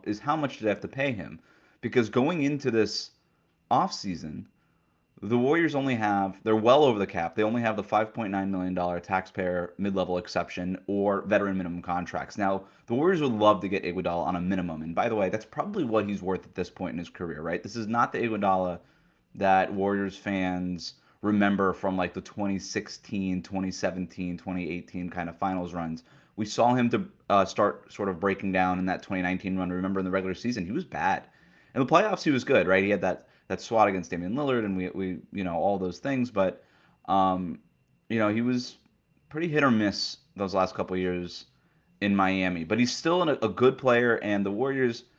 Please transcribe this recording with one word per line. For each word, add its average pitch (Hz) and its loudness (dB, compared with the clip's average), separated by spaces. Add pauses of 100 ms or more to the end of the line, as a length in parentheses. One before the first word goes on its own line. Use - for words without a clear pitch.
is 104 -4
how 151 -2
much 147 -4
do 107 -10
they 107 2
have 101 0
to - -10
pay 135 -4
him? 87 -10 (420)
Because 117 0
going 147 2
into 139 0
this 107 0 (580)
offseason, 95 -2 (800)
the 107 0
Warriors 147 2
only 135 0
have, 101 0
they're 110 4
well 120 6
over 120 4
the 95 2
cap. 82 -4
They 110 -2
only 117 0
have 110 0
the 101 -4
five 110 0
point 113 -4
nine 98 -2
million 92 -2
dollar 90 -2
taxpayer 90 -4
mid-level 92 0
exception 90 -4
or 98 0
veteran 101 2
minimum 87 -4
contracts. 87 -6
Now, 95 -2 (200)
the 117 -4
Warriors 156 2
would 135 2
love 104 6
to 101 -4
get 95 -2
Iguodala 87 -2
on 90 -2
a 87 -2
minimum. 87 -2
And 82 -8
by 98 0
the 113 -2
way, 98 2
that's 107 -6
probably 196 -6
what 107 0
he's 101 -6
worth 90 -4
at - -20
this 90 -6
point 92 -8
in 80 -6
his 87 -10
career, 78 -8
right? 85 -4
This 104 -10
is 110 -6
not 117 0
the - -4
Iguodala 95 0 (540)
that 95 4
Warriors 98 0
fans 90 -4 (300)
remember 101 4
from, 95 -2
like, 90 -2
the 95 -6
twenty 98 -4
sixteen, 95 -6
twenty 95 -4
seventeen, 90 -4
twenty 90 -6
eighteen 87 -8
kind 85 -8
of 85 -16
finals 90 -2
runs. 82 -6 (320)
We 110 -4
saw 120 4
him 120 4
to, 104 0 (260)
uh, 98 6
start - 0
sort 101 -4
of 90 -4
breaking 98 0
down 92 2
in 92 -2
that 92 -2
twenty 92 -4
nineteen 92 -2
run. 90 -2
Remember 95 -2
in 92 -2
the 92 -2
regular 92 -2
season, 117 -4
he 87 -6
was 160 -4
bad. 90 -2 (500)
In 123 0
the 131 2
playoffs, 185 2
he 170 0
was 131 2
good, 104 4
right? 95 6
He 101 2
had 98 2
that, 92 -2 (220)
that 95 -2
swat 110 4
against 95 -2
Damian 90 -4
Lillard 131 0
and 98 -2
we, 90 -4
we, 92 -4 (140)
you 98 -4
know, 87 -2
all 92 0
those 92 -4
things. 127 -2
But, 95 0 (440)
um, 92 2 (500)
you 113 0
know, 107 4
he 107 0
was 123 -2 (520)
pretty 160 -4
hit 147 2
or 135 6
miss 107 2 (180)
those 95 -2
last 92 4
couple 92 -2
of 92 0
years 90 -4 (560)
in 101 4
Miami. 95 2
But 107 0
he's 123 2
still 175 2
an, 156 2
a 117 0
good 123 2
player, 120 4
and 101 0
the 98 -2
Warriors, 127 0 (140)